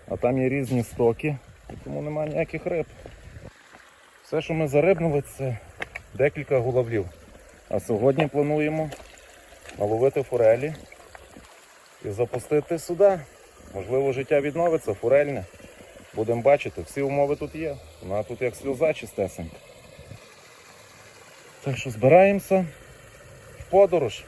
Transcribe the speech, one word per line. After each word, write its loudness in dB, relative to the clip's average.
а -6
там 0
є 0
різні -2
стоки, -2
і -14
тому -8
нема -6
ніяких -4
риб. -4
Все, -4
що -6
ми 0
зарибнули, 4
це -8
декілька 0
гулавлів. 0
А -2
сьогодні 2
плануємо 0
наловити 2
форелі 2
і -8
запустити -2
сюди. 2
Можливо, 0
життя 0
відновиться, -2
форельне. 2
Будемо -2
бачити, 2
всі -6
умови 0
тут -8
є. -8
Вона -4
тут -12
як -2
сльоза -2
чистесенька. -8
Так -4
що -8
збираємося 4
в -18
подорож. 4